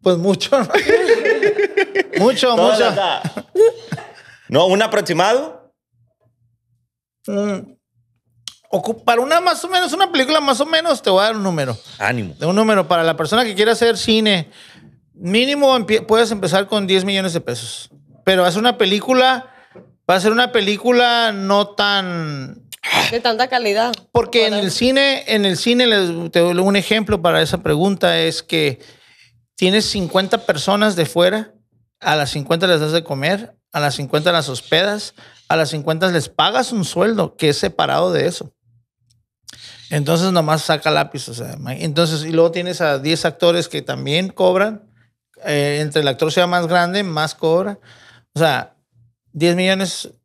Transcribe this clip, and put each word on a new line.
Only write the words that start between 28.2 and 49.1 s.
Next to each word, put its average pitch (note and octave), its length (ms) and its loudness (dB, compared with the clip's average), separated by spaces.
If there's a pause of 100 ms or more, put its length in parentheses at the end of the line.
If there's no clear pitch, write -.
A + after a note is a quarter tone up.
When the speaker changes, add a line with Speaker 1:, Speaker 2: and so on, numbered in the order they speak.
Speaker 1:
que D3 360 -2 (760)
tienes G3 300 0
cincuenta F#3+ 600 -2
personas G3+ 500 0
de E3 100 2
fuera, F#3+ 480 0 (460)
a D3+ 180 0
las C#3+ 140 -2
cincuenta E3 360 -2
les E3 140 2
das D3+ 100 -2
de E3 120 0
comer, F3 520 -4 (160)
a D3+ 80 -4
las C#3+ 160 -2
cincuenta D3+ 380 -2
las C#3+ 160 -2
hospedas, G3 640 -2 (340)
a D#3 80 0
las D#3 140 0
cincuenta D#3+ 400 -2
les D#3+ 180 -2
pagas A3+ 460 -2
un G#3 100 -2
sueldo G#3 540 -2
que D#3 120 2
es C#3+ 80 0
separado D3+ 540 0
de D3+ 160 0
eso. - 260 -8 (1400)
Entonces, E3 440 0
nomás D#3 300 0
saca D#3 280 -2
lápiz, D3+ 380 -4
o A#2 40 -14
sea, - 260 -12
ma-, B2 160 -10
entonces, D#3+ 500 -2
y D#3+ 60 -8
luego E3 200 4
tienes F3 300 -6
a C#3+ 180 0
diez D#3 260 -2
actores E3+ 440 0
que D3+ 120 -8
también C#3 480 -4
cobran. F#3+ 600 0 (560)
Eh, D3 360 -2
entre D3+ 200 -2
el C#3+ 80 0
actor D#3 220 -2
sea F3+ 160 2
más F3 200 0
grande, F3+ 360 0
más D#3 320 -4
cobra. F#3 440 -2 (540)
O D3 60 -4
sea, D3 360 0 (560)